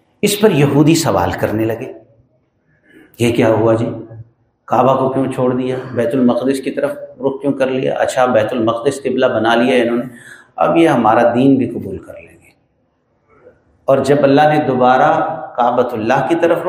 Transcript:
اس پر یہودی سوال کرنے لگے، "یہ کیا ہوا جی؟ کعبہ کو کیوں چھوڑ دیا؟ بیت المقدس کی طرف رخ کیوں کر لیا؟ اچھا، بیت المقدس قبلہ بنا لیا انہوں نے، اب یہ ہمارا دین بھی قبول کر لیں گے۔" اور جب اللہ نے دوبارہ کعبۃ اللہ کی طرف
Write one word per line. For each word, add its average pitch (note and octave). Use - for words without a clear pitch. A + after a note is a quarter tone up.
اس -
پر G#3
یہودی C#3+
سوال F#2+
کرنے G#2+
لگے، A2+
"یہ A#2
کیا A2+
ہوا A2
جی؟ A2+
کعبہ B2+
کو C3
کیوں C3
چھوڑ B2+
دیا؟ B2+
بیت A#2
المقدس B2+
کی C#3
طرف C#3+
رخ C3+
کیوں C#3
کر C3+
لیا؟ C3
اچھا، B2+
بیت A2
المقدس A#2
قبلہ B2+
بنا A#2
لیا B2
انہوں A#2
نے، B2
اب D3+
یہ E3
ہمارا A#2+
دین C3+
بھی B2
قبول F#2+
کر -
لیں -
گے۔" -
اور C3+
جب C#3+
اللہ C#3
نے D3+
دوبارہ C3
کعبۃ B2
اللہ A2+
کی E3+
طرف E3+